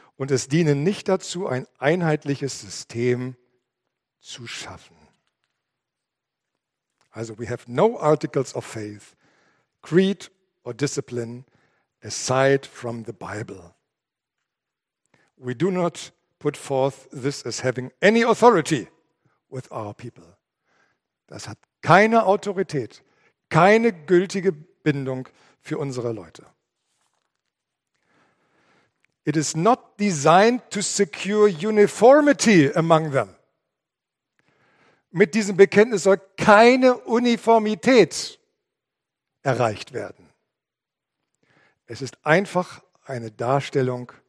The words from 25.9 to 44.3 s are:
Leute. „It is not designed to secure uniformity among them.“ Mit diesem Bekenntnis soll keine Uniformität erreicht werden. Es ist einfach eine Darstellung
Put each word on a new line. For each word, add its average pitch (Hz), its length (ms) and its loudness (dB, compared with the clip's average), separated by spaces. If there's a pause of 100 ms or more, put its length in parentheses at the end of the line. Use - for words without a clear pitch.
Leute. 95 320 -18 (2750)
„It 151 120 -2
is 151 180 -4
not 202 240 2 (220)
designed 190 720 2
to 202 100 -8
secure 208 680 0
uniformity 208 1300 4
among 160 380 2
them.“ 110 200 -2 (1800)
Mit 202 240 0
diesem 202 200 -2
Bekenntnis 202 460 4
soll 190 180 2 (160)
keine 247 600 6
Uniformität 226 1400 2 (1040)
erreicht 117 500 -4
werden. 95 360 -14 (1600)
Es 117 160 -16
ist - 240 -12
einfach 175 560 -2 (220)
eine 117 260 -12
Darstellung 127 800 -4 (180)